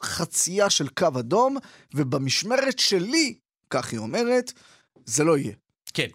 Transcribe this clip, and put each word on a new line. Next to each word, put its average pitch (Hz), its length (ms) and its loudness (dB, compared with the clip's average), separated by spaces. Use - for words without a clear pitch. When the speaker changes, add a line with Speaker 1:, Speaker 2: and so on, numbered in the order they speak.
Speaker 1:
חצייה 190 680 0
של 143 180 0
קו - 180 0
אדום, 214 380 2
ובמשמרת 147 840 0
שלי, 233 560 2
כך 131 220 -2
היא 117 60 -6
אומרת, 233 540 0
זה 117 200 0
לא 160 140 4
יהיה. 107 140 -4
Speaker 2:
כן. 135 200 -2